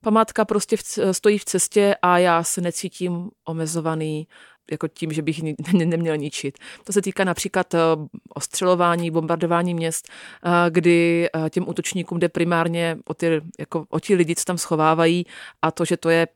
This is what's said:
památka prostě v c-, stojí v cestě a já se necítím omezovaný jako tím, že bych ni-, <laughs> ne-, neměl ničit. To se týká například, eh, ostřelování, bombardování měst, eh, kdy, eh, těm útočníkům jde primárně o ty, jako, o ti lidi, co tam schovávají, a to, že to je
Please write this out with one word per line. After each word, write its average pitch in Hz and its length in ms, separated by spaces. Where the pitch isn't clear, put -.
památka 220 440
prostě 214 320
v - 60
c-, 196 300
stojí 208 240
v - 80
cestě 202 560
a 180 160
já 170 260
se - 180
necítím 175 680
omezovaný 160 840
jako 156 160
tím, 160 260
že 156 80
bych 156 200
ni-, 156 140
<laughs> 170 80
ne-, 175 120
neměl 165 320
ničit. 143 400
To 196 100
se 202 80
týká 190 220
například, 185 500
eh, 170 60
ostřelování, 175 760
bombardování 170 600
měst, 165 360
eh, - 400
kdy, 170 680
eh, 160 140
těm 180 200
útočníkům 175 500
jde 170 100
primárně 170 760
o - 80
ty, 160 280
jako, 151 300
o - 100
ti - 160
lidi, 170 200
co - 100
tam 180 120
schovávají, 165 680
a 160 100
to, 170 140
že 170 120
to 165 120
je 165 260